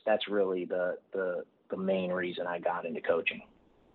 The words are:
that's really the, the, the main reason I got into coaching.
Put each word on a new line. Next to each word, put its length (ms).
that's 240
really 340
the, 340
the, 320
the 60
main 360
reason 360
I 120
got 260
into 160
coaching. 400